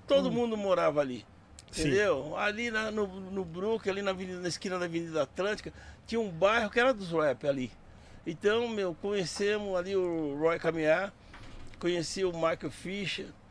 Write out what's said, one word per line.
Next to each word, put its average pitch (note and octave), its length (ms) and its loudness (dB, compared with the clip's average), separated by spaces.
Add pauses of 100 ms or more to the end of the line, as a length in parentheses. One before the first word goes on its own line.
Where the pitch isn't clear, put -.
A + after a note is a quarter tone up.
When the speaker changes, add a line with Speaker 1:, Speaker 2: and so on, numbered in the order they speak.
Speaker 1:
todo C4+ 220 4
Speaker 2:
Hum. A#3 40 -2
Speaker 1:
mundo A#3 220 0
morava F3 460 4
ali. B2+ 240 -2 (460)
Speaker 2:
Sim. D#3+ 160 -4
Speaker 1:
Entendeu? D#3+ 500 2
Ali G#3 340 0
na, A3 200 -2
no, G#3+ 160 0
no F#3+ 360 -6
Brooklyn, F#3+ 480 -2
ali G3 100 -2
na G3 100 0
avenida, F#3 280 -6
na F3+ 80 -4
esquina F#3 320 -4
da F3 60 -2
Avenida E3 380 -2
Atlântica, F#3+ 500 -4 (340)
tinha A3+ 140 -2
um G#3 80 -2
bairro G3+ 400 4
que A#3+ 100 0
era C4 140 6
dos F#3+ 180 -8
rap D3+ 360 2
ali. C3+ 240 0 (560)
Então, G#3 420 2
meu, F#3+ 320 -2
conhecemos G3+ 760 0
ali F#3+ 180 -2
o E3 440 0
Roy D#3+ 180 4
Caminhar, E3 560 2 (680)
conheci F3 440 -2
o F3+ 80 2
Michael E3 400 0
Fisher. - 560 -6 (240)